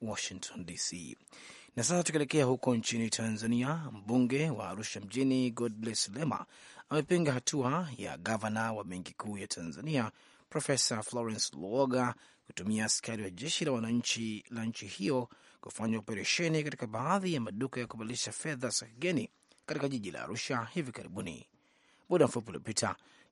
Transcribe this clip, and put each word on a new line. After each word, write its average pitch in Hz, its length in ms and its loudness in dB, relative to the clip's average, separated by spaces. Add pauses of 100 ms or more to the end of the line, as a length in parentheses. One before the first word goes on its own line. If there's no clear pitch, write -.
Washington 101 640 -6
D 90 100 -10
C. - 400 -6 (600)
Na 120 80 0
sasa 175 180 4
tukielekea 151 420 4
huko 127 320 4
nchini 113 340 2
Tanzania, 120 720 2 (120)
mbunge 123 580 2
wa 104 180 -4
Arusha 101 320 -6
Mjini 127 500 2
Godbless 113 640 -2
Lema 139 320 -2 (420)
amepinga 156 440 4
hatua 139 640 0
ya - 220 -6
gavana 110 540 0
wa 104 120 -4
Benki 90 300 -8
Kuu - 240 -6
ya 101 80 -8
Tanzania 123 640 -2 (400)
Profesa 127 520 2
Florence 113 540 -2
Luoga 123 580 2 (320)
kutumia 107 380 0
askari 107 380 -2
wa 95 80 -4
Jeshi 131 340 -2
la 143 80 2
Wananchi 113 800 0
la 113 140 -4
nchi 113 220 -4
hiyo 131 420 0 (320)
kufanya 113 380 -2
operesheni 147 680 2
katika 127 220 -6
baadhi 165 480 2
ya 139 60 2
maduka 113 400 -2
ya 117 60 -2
kubadilisha 110 460 -4
fedha 135 360 -4
za 104 180 -2
kigeni 127 440 0 (360)
katika 143 220 0
jiji 107 220 -2
la 60 120 -6
Arusha 113 500 -2
hivi 143 200 -2
karibuni. 87 540 -8 (640)
Muda 170 180 8
mfupi 113 220 0
uliopita 95 480 -2 (360)